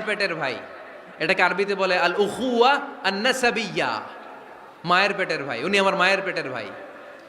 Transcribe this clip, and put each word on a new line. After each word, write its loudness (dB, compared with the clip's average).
পেটের -2
ভাই, -4
এটাকে 2
আরবিতে 2
বলে 2
আল 4
উখুয়া 4
আন 2
নাসাবিয়্যা, 0
মায়ের 4
পেটের -2
ভাই, -4
উনি 2
আমার 4
মায়ের 4
পেটের -4
ভাই। -6